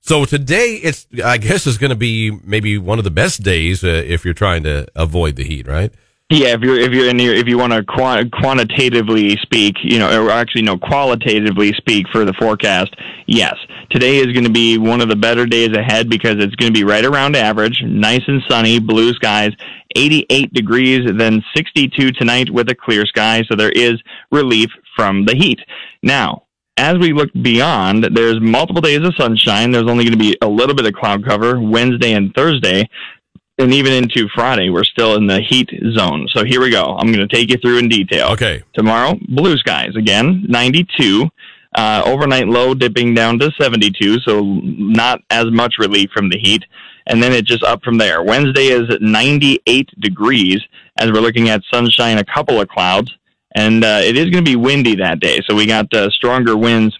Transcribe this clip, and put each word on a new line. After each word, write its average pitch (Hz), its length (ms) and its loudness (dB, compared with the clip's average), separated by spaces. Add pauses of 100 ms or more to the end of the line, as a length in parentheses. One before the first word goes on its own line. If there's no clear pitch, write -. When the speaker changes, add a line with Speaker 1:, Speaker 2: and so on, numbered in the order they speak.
Speaker 1:
So 151 240 0
today, 170 520 -2
it's, 160 280 -6 (200)
I 120 120 2
guess, 113 300 -2
is 120 120 -2
gonna 135 180 -2
be 110 340 -2 (140)
maybe 104 340 -2
one 101 200 -2
of 107 60 -2
the 95 60 -2
best 113 320 -2
days, 90 400 0
uh, 82 240 -2
if 85 180 -4
you're 87 100 -4
trying 87 280 -2
to 73 320 -4
avoid 80 400 -2
the 65 80 -8
heat, 67 240 -8
right? 80 260 -4 (380)
Speaker 2:
Yeah, 135 240 2
if 110 60 -2
you're, 127 180 2
if 123 140 0
you're 127 160 2
in 123 100 2
your, 120 160 2
if 120 140 0
you 120 100 2
wanna 117 240 0
qua-, 127 400 -2 (100)
quantitatively 117 1080 0
speak, 104 400 0
you 117 160 0
know, 110 260 2
or 107 60 0
actually, 117 320 -2
no, 101 160 -2
qualitatively 107 960 0
speak 104 400 -2
for 113 120 2
the 95 100 -2
forecast, 104 600 -2 (320)
yes. 107 300 0 (340)
Today 131 280 2
is 131 140 2
gonna 123 160 2
be 113 300 2
one 113 220 0
of 117 80 0
the 107 80 0
better 117 280 0
days 117 320 2
ahead 113 320 0
because 113 300 0
it's 101 160 -2
gonna 117 160 0
be 110 140 2
right 104 200 2
around 139 300 0
average, 110 500 0
nice 110 440 0
and 139 200 0
sunny, 117 300 2
blue 113 360 2
skies, 107 360 -2 (460)
eighty-eight 139 560 0
degrees, 127 480 2 (160)
then 110 260 2 (140)
sixty-two 139 560 -2
tonight 123 360 0
with 120 220 -2
a 123 60 -4
clear 107 300 -2
sky, 113 420 0
so 110 80 -2
there 107 160 2
is 117 280 2 (300)
relief 120 400 2 (240)
from 98 300 0
the 113 100 2
heat. 170 240 0 (460)
Now, 123 400 -2 (340)
as 156 200 2
we 170 160 2
look 147 160 0 (100)
beyond, 113 640 2 (100)
there's 113 240 2
multiple 131 440 0
days 147 160 2
of 170 180 0
sunshine. 113 540 0
There's 117 180 2
only 120 160 2
gonna 113 140 2
be 107 240 2
a 113 40 0
little 120 280 0
bit 135 100 -2
of 104 80 0
cloud 104 320 -4
cover 120 340 0
Wednesday 117 540 0
and 101 220 0
Thursday. 135 520 0 (720)
And 127 140 4
even 135 220 2
into 117 400 -2
Friday, 117 340 0
we're 92 160 0
still 110 300 0
in 104 120 2
the 98 140 2
heat 123 300 -2 (260)
zone. 78 380 -2
So 107 100 0
here 127 160 0
we 127 80 2
go. 95 300 0
I'm 113 120 0
gonna 101 180 0
take 117 220 0
you 127 60 2
through 120 220 2
in 120 100 0
detail. 92 440 0
Speaker 1:
Okay. 104 300 -4 (120)
Speaker 2:
Tomorrow, 117 520 0
blue 147 300 0
skies 71 400 -4
again, 117 540 0
ninety-two. 123 800 0 (440)
Uh, 110 300 0
overnight 131 420 0
low 123 280 2
dipping 120 400 0
down 117 240 2
to 147 200 2
seventy-two, 110 640 0
so 107 220 0 (200)
not 110 680 0
as 117 160 0
much 113 320 0
relief 101 360 0
from 101 140 0
the 90 100 -2
heat. 98 240 0 (440)
And 113 160 0
then 127 100 2
it 117 140 0
just 117 180 0
up 117 180 0
from 117 140 0
there. 90 260 2
Wednesday 135 440 2
is 120 280 2
at - 60 -4
ninety-eight 131 880 2 (100)
degrees 101 600 0 (400)
as 113 120 0
we're 110 120 2
looking 117 260 2
at 107 140 0 (100)
sunshine, 120 460 0
a 101 60 0
couple 139 360 -2
of 95 80 -2
clouds. 98 420 -2 (440)
And, 110 320 2
uh, 107 180 2
it 117 140 2
is 165 80 0
gonna 180 160 2
be 147 140 2
windy 123 400 2
that 87 220 -2
day. 76 300 0
So 107 60 2
we 107 100 2
got, 110 300 0
uh, 104 160 0
stronger 120 480 0
winds 113 420 2